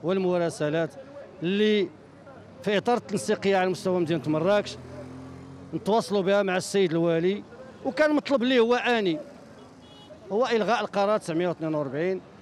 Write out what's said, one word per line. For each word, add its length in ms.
والمراسلات 840
اللي 460
في 140
اطار 200
التنسيقيه 600
على 120
مستوى 300
مدينه 280
مراكش 500
نتواصلوا 480
بها 220
مع 140
السيد 340
الوالي، 520
وكان 300
مطلب 280
ليه 160
هو 160
اني 440
هو 160
الغاء 340
القرار 360
تسعمية 300
واثنين 280
وأربعين 460